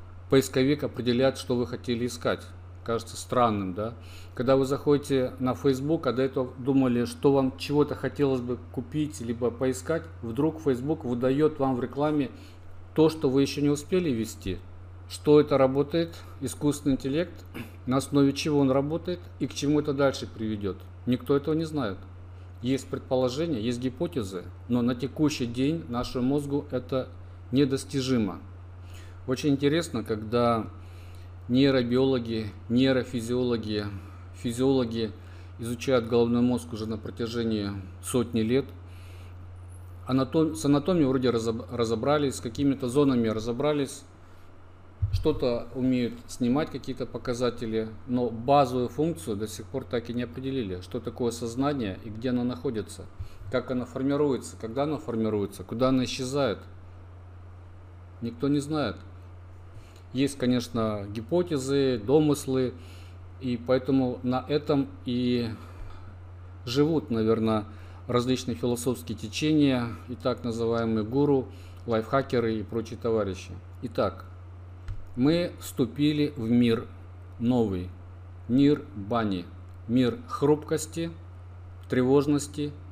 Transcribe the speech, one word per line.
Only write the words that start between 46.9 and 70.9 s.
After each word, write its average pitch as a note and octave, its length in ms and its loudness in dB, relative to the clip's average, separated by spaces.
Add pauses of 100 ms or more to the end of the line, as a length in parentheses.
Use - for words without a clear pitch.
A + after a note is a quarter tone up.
показатели, A#2 800 -2 (180)
но B2 220 2
базовую B2 600 4
функцию D3+ 480 -2
до G#2 120 -4
сих - 160 -10
пор B2+ 200 -6
так A#2+ 260 -4
и - 20 -6
не A#2+ 120 -2
определили, B2+ 580 -4
что - 180 -6
такое A#2 300 -2
сознание A#2 720 -2
и A2+ 60 -10
где A2 200 -4
оно B2 140 0
находится, A#2+ 640 -4 (440)
как B2+ 200 -2
оно B2 160 -2
формируется, C3+ 720 0
когда A2+ 220 -4
оно D3 160 -2
формируется, G#2+ 680 -2
куда B2+ 240 0
оно C3 160 4
исчезает. B2+ 540 -2 (1600)
Никто A#2 280 -2
не C#3+ 100 4
знает. C#3 380 -2 (1160)
Есть, C3+ 240 0
конечно, A2+ 720 0
гипотезы, C3+ 880 0
домыслы, C3 760 4 (640)
и B2 160 -2
поэтому B2+ 640 2
на B2+ 260 0
этом D3 400 2 (160)
и B2 460 2 (1160)
живут, D3 460 2
наверное, A2 540 4 (420)
различные B2 500 0
философские A#2+ 600 -2
течения C3 720 2 (200)
и B2+ 60 -6
так B2 300 -2
называемые A2+ 600 2